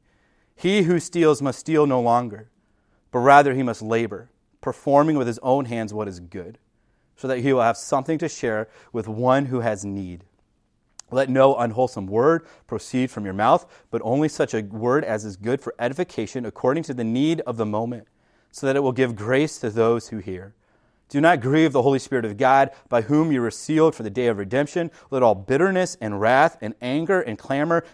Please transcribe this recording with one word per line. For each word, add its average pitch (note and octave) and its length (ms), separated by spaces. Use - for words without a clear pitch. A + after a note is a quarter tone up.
He F#3+ 280
who E3+ 160
steals D#3 420
must C#3 160
steal D3+ 280
no C3 140
longer, A#2 480
but B2+ 80
rather C#3 340
he C3 100
must A#2+ 200
labor, A2 480
performing D3 560
with B2+ 80
his A#2 140
own C3 260
hands A2+ 260
what G#2 160
is F2+ 100
good, F2 380
so - 140
that B2+ 120
he C3+ 120
will B2+ 80
have A2+ 160
something D3 400
to - 120
share A2 400
with A2 160
one B2+ 400
who B2 140
has G#2+ 240
need. F#2+ 400
Let C3+ 160
no C3+ 280
unwholesome A#2 500
word B2 400
proceed B2+ 420
from G#2 140
your F#2+ 100
mouth, A#2 320
but A#2 140
only C#3 240
such D3 260
a A2+ 80
word A2 400
as A2 220
is G2+ 120
good A#2 240
for - 200
edification A#2+ 640
according C3 380
to C#3 100
the B2 80
need C3+ 380
of A#2+ 160
the A2 100
moment, A2 400
so - 160
that C3+ 80
it C#3+ 40
will C3+ 120
give A#2+ 240
grace B2+ 420
to A#2+ 120
those A2+ 400
who A2 80
hear. F#2+ 360
Do C#3 120
not D#3+ 200
grieve C#3+ 320
the C3 100
Holy C#3 160
Spirit B2+ 260
of G#2 120
God, C3+ 340
by A#2+ 140
whom D3+ 300
you C3 80
were A#2 100
sealed D#3 460
for A2 80
the G#2+ 60
day A#2+ 180
of A2 100
redemption. C#3+ 540
Let C3 140
all A2 100
bitterness E3+ 640
and G#2 200
wrath C3 400
and A2+ 200
anger D#3+ 400
and A2 160
clamor E3 580